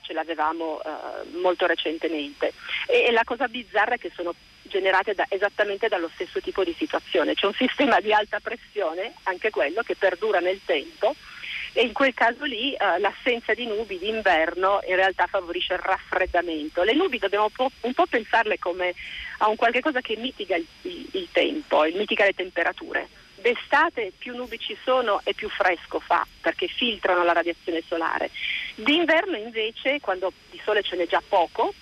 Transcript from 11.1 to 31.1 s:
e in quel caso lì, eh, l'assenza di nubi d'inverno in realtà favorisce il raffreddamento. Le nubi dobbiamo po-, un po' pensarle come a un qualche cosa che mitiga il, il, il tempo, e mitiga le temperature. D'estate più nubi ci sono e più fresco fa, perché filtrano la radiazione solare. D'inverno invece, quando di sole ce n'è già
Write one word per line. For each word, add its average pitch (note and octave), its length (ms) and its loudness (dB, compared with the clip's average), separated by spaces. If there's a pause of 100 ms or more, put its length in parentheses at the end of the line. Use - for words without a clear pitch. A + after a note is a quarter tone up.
e A#3 100 4
in B3 100 0
quel C4+ 200 2
caso A#3+ 300 0
lì, C4 300 -4
eh, F#3 260 2
l'assenza A3+ 540 0
di A#3+ 120 -2
nubi G#3 320 -4
d'inverno F#3+ 920 2
in F#3 80 0
realtà F#3 320 2
favorisce F3+ 460 -2
il F3+ 60 -2
raffreddamento. F3 1040 -2
Le A3 100 4
nubi D#4+ 240 2
dobbiamo G3+ 320 0
po-, B3+ 220 -2 (100)
un B3 120 -2
po' F4 140 4
pensarle A3+ 520 0
come F3+ 340 -2 (440)
a G#3 100 2
un A3 80 4
qualche A#3 240 2
cosa B3+ 220 0
che A3 160 -6
mitiga G#3+ 400 -4
il, E3 80 -2 (160)
il, - 300 -10
il - 200 -6
tempo, - 540 2
e E3 80 0
mitiga G#3+ 320 0
le F#3+ 80 4
temperature. F3+ 720 -4 (280)
D'estate A#3+ 840 2
più B3 180 -12
nubi B3 240 -8
ci - 240 -8
sono A#3+ 400 2
e G3+ 100 -2
più G#3 160 -6
fresco F3+ 520 -2
fa, - 260 0 (140)
perché F3 260 -2
filtrano F#3+ 560 0
la E3+ 100 4
radiazione E3 540 0
solare. - 420 -2 (460)
D'inverno D#4+ 640 2
invece, A3+ 640 -2
quando F#3 320 -2 (160)
di E3+ 140 -18
sole G#3 200 2
ce F3 140 -4
n'è E3+ 100 2
già F3 180 2